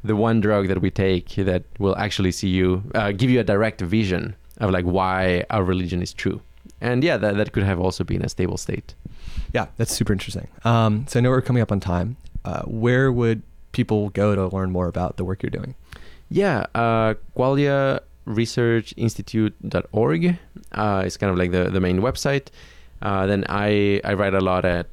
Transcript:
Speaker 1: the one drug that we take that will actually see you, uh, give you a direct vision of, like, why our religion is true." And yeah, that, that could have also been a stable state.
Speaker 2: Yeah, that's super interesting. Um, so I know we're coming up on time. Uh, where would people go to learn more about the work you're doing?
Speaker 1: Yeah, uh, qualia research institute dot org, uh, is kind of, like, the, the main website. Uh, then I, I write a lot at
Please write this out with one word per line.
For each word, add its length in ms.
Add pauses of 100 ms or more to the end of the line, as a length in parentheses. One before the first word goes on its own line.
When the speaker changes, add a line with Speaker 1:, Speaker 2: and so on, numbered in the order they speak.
Speaker 1:
the 120
one 260
drug 260
that 120
we 120
take 460
that 260 (160)
will 180
actually 340
see 180
you, 340 (100)
uh, 180
give 200
you 80
a 40
direct 380
vision 540 (240)
of, 100
like, 160
why 640
our 140
religion 400
is 100
true." 260 (420)
And 220
yeah, 140
that, 200
that 140
could 120
have 160
also 240
been 200
a 60
stable 280
state. 360 (600)
Speaker 2:
Yeah, 120 (120)
that's 140
super 220
interesting. 340 (160)
Um, 440
so 120
I 20
know 100
we're 100
coming 220
up 80
on 80
time. 360 (300)
Uh, 160
where 500
would 300 (300)
people 380
go 260
to 200
learn 160
more 160
about 300
the 80
work 160
you're 80
doing? 240 (560)
Speaker 1:
Yeah, 460
uh, 400 (200)
qualia 680 (240)
research 680
institute 600 (120)
dot 240
org, 460 (360)
uh, 320
is 120
kind 140
of, 80
like, 120
the, 200
the 100
main 200
website. 480 (520)
Uh, 240
then 240
I, 560
I 80
write 220
a 40
lot 260
at 280